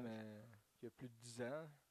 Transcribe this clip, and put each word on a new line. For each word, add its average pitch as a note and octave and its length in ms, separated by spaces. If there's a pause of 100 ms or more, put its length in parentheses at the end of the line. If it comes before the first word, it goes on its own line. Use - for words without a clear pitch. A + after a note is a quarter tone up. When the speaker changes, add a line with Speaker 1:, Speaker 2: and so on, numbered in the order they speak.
Speaker 1:
messages. A2 220
Speaker 2:
euh, G#2+ 180 (360)
qui A#2+ 80
a A2+ 40
plus B2+ 180
de A#2 60
dix A#2 280
ans. D3+ 280 (200)